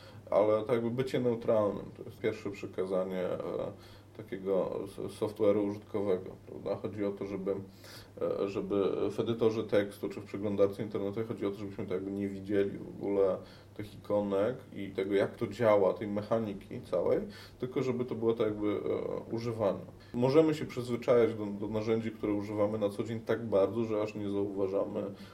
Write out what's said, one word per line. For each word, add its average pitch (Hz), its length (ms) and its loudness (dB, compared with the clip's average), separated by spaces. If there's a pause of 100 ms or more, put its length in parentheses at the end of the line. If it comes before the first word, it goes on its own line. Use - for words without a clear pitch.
(300)
ale 107 340 4
tak 120 120 2
jakby 113 160 0
bycie 127 280 0
neutralnym, 113 680 2 (120)
to - 60 -14
jest - 140 -14
pierwsze 104 340 -2
przykazanie, 92 720 -2
e, - 140 -2 (800)
takiego 95 680 0
s-, - 360 -10
software'u 104 500 4
użytkowego, 101 640 -2 (140)
prawda? 98 300 -6
Chodzi 101 300 -4
o 101 60 0
to, 98 140 -8
żeby, 98 300 -2 (680)
e, 87 280 0
żeby 98 640 0
w - 80 -2
edytorze 113 440 2
tekstu 101 460 0
czy - 120 -8
w - 40 -14
przeglądarce 101 580 2
internetowej 101 440 -4
chodzi 98 180 -4
o 101 60 0
to, 101 60 -10
żebyśmy 101 280 -8
tak 95 80 -4
jakby 98 180 -2
nie 98 180 -2
widzieli 98 480 0
w - 100 -10
ogóle 98 500 2 (360)
tych 104 200 -12
ikonek 104 600 0 (180)
i 98 160 -6
tego, 98 260 0
jak 110 200 4
to 117 120 -2
działa, 101 460 6
tej 107 140 -4
mechaniki 104 720 -2
całej, 120 380 2 (400)
tylko 127 240 -2
żeby 123 220 0
to 120 100 -6
było 113 180 4
tak 110 140 2
jakby, 104 200 -2
e, - 680 -2
używane. 110 440 0 (340)
Możemy 143 400 6
się 127 120 -4
przyzwyczajać 120 680 2
do, 107 120 -4
do 101 220 -4
narzędzi, 110 440 0
które 104 220 -2
używamy 104 440 0
na 104 120 2
co 107 140 -4
dzień 113 160 -4
tak 113 260 -2
bardzo, 113 380 4
że 110 180 0
aż 104 140 -2
nie 104 140 -4
zauważamy, 98 760 0 (300)